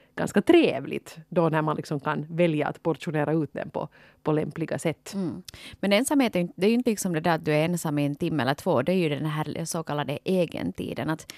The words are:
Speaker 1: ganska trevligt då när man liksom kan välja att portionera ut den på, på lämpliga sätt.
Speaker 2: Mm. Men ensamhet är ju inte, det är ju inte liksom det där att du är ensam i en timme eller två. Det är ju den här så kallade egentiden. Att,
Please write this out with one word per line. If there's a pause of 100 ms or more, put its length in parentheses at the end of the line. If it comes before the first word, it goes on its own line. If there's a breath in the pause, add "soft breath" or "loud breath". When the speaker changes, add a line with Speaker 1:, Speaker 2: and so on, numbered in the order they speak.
(160 soft breath)
Speaker 1:
ganska
trevligt (100)
då
när
man
liksom
kan
välja
att
portionera
ut
den
på, (340 soft breath)
på
lämpliga
sätt.
Speaker 2:
Mm. (380 loud breath)
Men
ensamhet
är
ju
inte,
det
är
ju
inte
liksom
det
där
att
du
är
ensam
i
en
timme
eller
två.
Det
är
ju
den
här
så
kallade
egentiden.
Att,